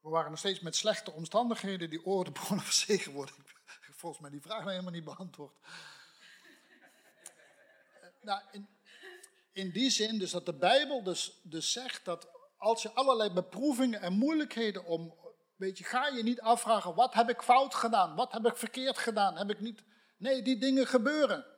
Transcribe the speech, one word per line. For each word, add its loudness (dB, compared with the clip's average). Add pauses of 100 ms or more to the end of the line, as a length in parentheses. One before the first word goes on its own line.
we -16
waren 0
nog -12
steeds -4
met -6
slechte -2
omstandigheden -2
die -8
oren 0
de -12
bronnen -2
van -4
zegen 0
worden. -10
Ik -20
heb -20
volgens -14
mij -14
die -12
vraag -10
nog -6
helemaal -6
niet -8
beantwoord. -14 (2750)
Nou, -4
in, -18 (840)
in -6
die 2
zin 0
dus -4
dat -6
de -4
Bijbel 4
dus, -6
dus -4
zegt -8
dat -6 (280)
als 2
je -8
allerlei 2
beproevingen 0
en -2
moeilijkheden 0
om... -4 (420)
Weet -6
je, -16
ga 0
je -2
niet 0
afvragen, 2
wat 4
heb 6
ik -2
fout 6
gedaan? 2
Wat -2
heb 0
ik 2
verkeerd -4
gedaan? 2
Heb -4
ik -4
niet... -10 (340)
Nee, 0
die 2
dingen 4
gebeuren. 2 (120)